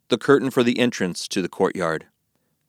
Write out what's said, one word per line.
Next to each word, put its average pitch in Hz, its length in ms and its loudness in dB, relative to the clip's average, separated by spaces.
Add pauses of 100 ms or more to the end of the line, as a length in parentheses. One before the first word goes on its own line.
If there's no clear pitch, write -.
the 120 100 0
curtain 135 320 4
for 131 120 2
the 120 160 2
entrance 104 480 -2
to - 160 -4
the 87 60 -4
courtyard, 85 580 -2 (600)